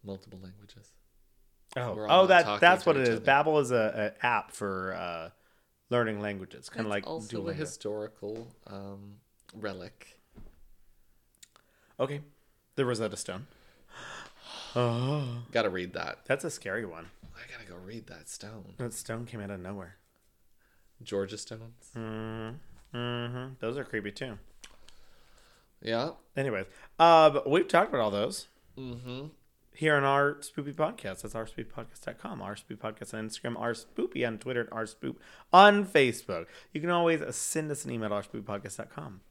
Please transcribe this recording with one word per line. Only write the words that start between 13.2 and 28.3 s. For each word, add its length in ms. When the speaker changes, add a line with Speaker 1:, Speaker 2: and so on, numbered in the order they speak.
Speaker 2:
<gasps> 40
Oh. 760
Speaker 1:
Gotta 200
read 220
that. 320
Speaker 2:
That's 180
a 80
scary 340
one. 220
Speaker 1:
I 40
gotta 160
go 160
read 240
that 220
stone. 480
Speaker 2:
That 160
stone 320
came 140
out 100
of 100
nowhere. 360
Speaker 1:
Georgia 360
stones. 580
Speaker 2:
Mm-hmm. 1000
Mm-hmm. 640
Those 180
are 60
creepy 280
too. 260
Speaker 1:
Yeah. 300
Speaker 2:
Anyways, 300
uh, 320
but 180
we've 180
talked 220
about 120
all 100
those. 380